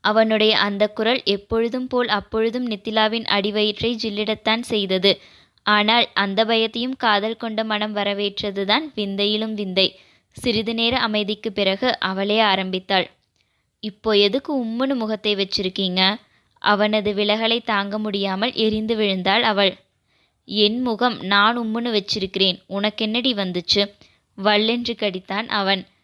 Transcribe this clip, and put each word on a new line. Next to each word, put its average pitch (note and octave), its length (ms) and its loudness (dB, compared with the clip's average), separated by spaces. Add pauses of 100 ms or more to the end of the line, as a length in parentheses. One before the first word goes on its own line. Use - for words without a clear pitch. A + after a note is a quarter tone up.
அவனுடைய A3 540 4
அந்த G3+ 300 2
குரல் A3+ 360 0
எப்பொழுதும் A3+ 640 -2
போல் B3 200 0
அப்பொழுதும் A3+ 600 -2
நித்திலாவின் A3 580 -2
அடிவயிற்றை G#3 680 0
ஜில்லிடத்தான் A3 640 -2
செய்தது. G3 520 0 (540)
ஆனால் G#3 480 4
அந்த G3 300 0
பயத்தையும் A3+ 520 -2
காதல் A3 460 0
கொண்ட A3 220 -4
மனம் G#3+ 320 -4
வரவேற்றதுதான் G3+ 960 -2
விந்தையிலும் G#3 600 -2
விந்தை. F#3+ 340 0 (480)
சிறிது A3+ 380 -2
நேர A#3 240 0
அமைதிக்கு G#3+ 540 -2
பிறகு G3 360 0 (120)
அவளே G3 400 -2
ஆரம்பித்தாள். F#3+ 680 0 (760)
"இப்போ G#3+ 340 -6
எதுக்கு G3+ 380 2
உம்முன்னு B3+ 400 -2
முகத்தை G#3+ 400 -2
வச்சிருக்கீங்க?" F#3+ 680 -2 (640)
அவனது G#3 520 2
விலகலை A3 500 0
தாங்க G3+ 340 -2
முடியாமல் G3+ 560 -2
எரிந்து A3 420 0
விழுந்தாள் G3 460 2
அவள். G3+ 300 2 (760)
"என் G#3 340 2
முகம் A#3+ 380 0
நான் G3+ 380 2
உம்முன்னு A#3 340 -2
வச்சிருக்கிறேன், F#3+ 760 0
உனக்கென்னடி G#3+ 640 -2
வந்துச்சு?" G3 520 -2 (540)
வள்ளென்று A3 560 0
கடித்தான் G3+ 540 -6
அவன். G3 340 0 (220)